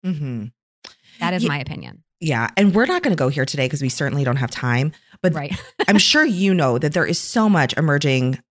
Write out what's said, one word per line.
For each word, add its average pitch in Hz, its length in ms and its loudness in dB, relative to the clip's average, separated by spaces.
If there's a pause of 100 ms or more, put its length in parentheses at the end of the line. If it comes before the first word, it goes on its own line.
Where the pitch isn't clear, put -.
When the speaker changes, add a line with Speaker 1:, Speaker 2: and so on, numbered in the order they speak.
Speaker 1:
Mm-hmm. 143 420 -4 (720)
Speaker 2:
That 175 160 -2
is 196 80 -2
Speaker 1:
Ye-, - 60 0
Speaker 2:
my 143 100 -4
opinion. - 440 -12 (160)
Speaker 1:
Yeah. 123 380 -2
And 196 160 4
we're 226 140 4
not 359 160 0
gonna 208 120 2
go 135 140 0
here 139 160 -2
today 135 240 -2
'cause 139 140 -4
we 131 60 0
certainly 139 340 -2
don't 127 140 0
have 123 120 -2
time. 127 420 -2 (300)
But 170 140 0
Speaker 2:
Right. 151 200 -8 (160)
<laughs> - 160 -4
Speaker 1:
I'm 208 120 4
sure 302 260 2
you 196 300 2
know 131 240 2
that 151 140 -2
there 170 120 0
is - 140 -2
so 220 280 0
much 160 300 2
emerging 135 640 2 (140)